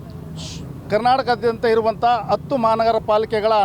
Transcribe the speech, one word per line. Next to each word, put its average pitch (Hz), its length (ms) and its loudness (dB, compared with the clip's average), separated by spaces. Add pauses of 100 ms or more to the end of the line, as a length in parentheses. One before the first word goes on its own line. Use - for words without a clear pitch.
(380)
ಶ್-, - 520 -12
ಕರ್ನಾಟಕದಾದ್ಯಂತ 240 760 0
ಇರುವಂಥ 220 400 2
ಹತ್ತು 240 520 0
ಮಹಾನಗರ 226 380 2 (120)
ಪಾಲಿಕೆಗಳ 214 440 2 (140)